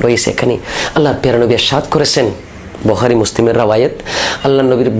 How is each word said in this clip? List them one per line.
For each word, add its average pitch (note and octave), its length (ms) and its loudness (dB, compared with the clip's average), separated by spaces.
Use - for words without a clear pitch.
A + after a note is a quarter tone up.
রয়েছে A#2+ 300 2
এখানে। A#2+ 200 0
আল্লাহর C#3 260 0
পেয়ারা B2 200 2
নবী A#2 160 2
ইরশাদ - 260 0
করেছেন, C#3 320 2
বুখারী A#2+ 340 2
মুসলিমের A#2 380 0
রাওয়ায়াত, A2+ 340 2
আল্লাহর C3+ 280 2
নবীর B2+ 280 2